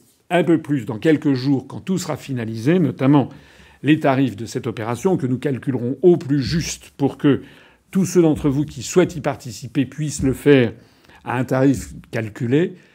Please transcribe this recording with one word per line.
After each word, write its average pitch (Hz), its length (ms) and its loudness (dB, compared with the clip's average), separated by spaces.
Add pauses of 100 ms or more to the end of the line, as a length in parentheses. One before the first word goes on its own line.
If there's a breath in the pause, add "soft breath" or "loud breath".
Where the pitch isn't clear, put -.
(300)
un 175 140 2
peu 156 140 4
plus 143 280 -4
dans 110 140 -8
quelques 147 340 2
jours 131 320 0
quand - 140 -14
tout 185 180 -4
sera 165 200 -6
finalisé, 117 640 -2
notamment 135 500 2 (520 loud breath)
les 151 180 2
tarifs 135 360 0
de 110 100 -10
cette - 220 -8
opération 120 500 -2
que - 80 -4
nous 127 120 -2
calculerons 127 640 -4
au 175 160 6
plus 143 240 -2
juste 139 560 -4
pour 135 200 0
que 135 240 2 (500 loud breath)
tous 190 140 0
ceux 180 160 4
d'entre 156 280 2
vous 139 160 0
qui 127 180 -14
souhaitent 175 320 0
y 151 60 -8
participer 131 640 -6
puissent 143 380 -8
le 135 100 0
faire 127 400 4 (500 soft breath)
à 113 140 -4
un 127 80 -2
tarif 135 480 0 (180)
calculé. 120 640 -2 (200 soft breath)